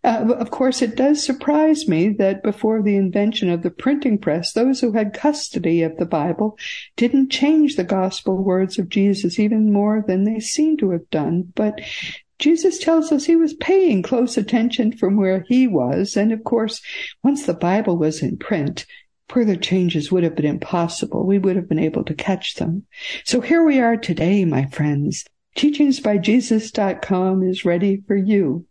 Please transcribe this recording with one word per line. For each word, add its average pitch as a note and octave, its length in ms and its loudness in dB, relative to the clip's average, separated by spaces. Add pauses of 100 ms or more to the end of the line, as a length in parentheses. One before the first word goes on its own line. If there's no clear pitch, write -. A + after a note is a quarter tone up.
Uh, A3+ 340 0
of A3+ 140 -6
course, C4 300 0
it A3 120 -2
does D4 260 2
surprise D4+ 680 0
me F3 220 2
that G3 340 0
before A3 360 0
the G3+ 140 2
invention G3 560 0
of F3 120 -2
the F3+ 80 -2
printing C4+ 480 0
press, E3+ 340 -2
those B3+ 280 0
who A3+ 120 0
had G#3 220 -2
custody E3+ 680 -2
of D#3+ 140 -2
the E3+ 100 -2
Bible F3 500 -2 (380)
didn't C4 380 2
change D4 420 2
the F#3 80 -2
gospel F#3+ 540 -2
words F#3+ 420 0
of F3+ 100 -4
Jesus G3 520 0
even G#3+ 320 2
more G#3 340 2
than F#3+ 160 0
they A3 160 0
seem D4+ 380 0
to G3 140 0
have E3+ 200 -4
done. E3 460 -2
But G#3+ 240 -2 (580)
Jesus E4 400 2
tells E4 320 2
us C#4+ 140 0
he E4 120 4
was D#4+ 180 2
paying E4+ 480 2
close A#3+ 340 0
attention A3+ 600 0
from G3 200 0
where F#3+ 320 2
he B3+ 180 4
was. E3+ 500 0
And G#3+ 160 2
of A3 120 -6
course, A3 360 -2 (420)
once C#4+ 240 0
the F3 80 0
Bible F3+ 420 0
was D#3 260 -2
in - 140 -4
print, - 500 -4 (420)
further G#3+ 280 0
changes E3+ 560 0
would F3+ 100 2
have D#3+ 140 0
been D3+ 100 0
impossible. - 800 -2
We G3 120 2
would F#3 180 0
have F3 120 -4
been D#3+ 100 0
able D#3 260 0
to D#3 100 -6
catch - 400 -4
them. F3 320 -4 (380)
So B3 160 0
here E4 240 2
we C#4 160 4
are A#3 160 2
today, F#3+ 480 0
my C#3 220 0
friends. D3 580 -2 (300)
Teachings D4 440 2
by G#3 200 0
Jesus A3 520 2
dot G3 320 -2
com F#3+ 400 0
is F#3 220 -2
ready G3 420 0
for - 80 -2
you. F#3+ 560 0